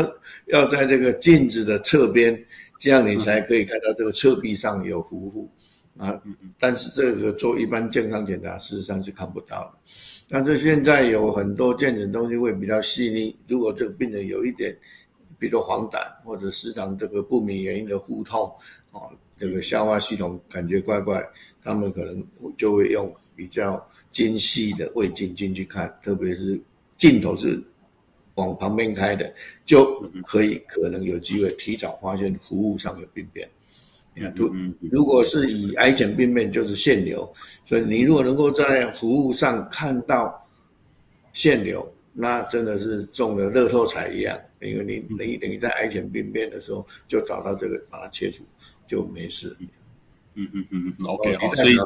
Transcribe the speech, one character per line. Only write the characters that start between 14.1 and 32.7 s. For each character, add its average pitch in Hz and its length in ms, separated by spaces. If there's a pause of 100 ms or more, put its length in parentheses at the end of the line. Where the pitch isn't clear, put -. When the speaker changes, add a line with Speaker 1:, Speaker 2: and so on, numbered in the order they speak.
Speaker 1:
人 101 160
有 95 180
一 123 80
点， 101 240 (640)
比 117 100
如 113 100
黄 110 300
疸 - 100 (240)
或 113 140
者 95 140
时 107 220
常 98 240
这 101 120
个 101 140
不 123 180
明 98 220
原 95 160
因 107 80
的 101 120
腹 110 240
痛， 110 260 (440)
哦， - 180 (240)
这 98 140
个 92 120
消 107 260
化 107 120
系 - 180
统 90 220 (100)
感 87 200
觉 95 120
怪 104 200
怪， 95 260 (360)
他 107 120
们 101 160
可 90 140
能 90 180 (340)
就 104 200
会 101 140
用 101 220 (220)
比 90 140
较 98 360 (280)
精 110 260
细 107 360
的 85 200
胃 104 140
镜 90 260
进 95 180
去 92 120
看， 87 360
特 101 140
别 92 200
是 95 260 (360)
镜 135 240
头 92 140
是 - 260 (720)
往 92 240
旁 101 180
边 110 180
开 98 220
的， - 160 (320)
就 135 340 (280)
可 107 180
以， 107 240
可 85 200
能 92 140
有 90 160
机 98 240
会 92 100
提 - 240
早 - 260
发 95 120
现 98 180 (140)
服 104 240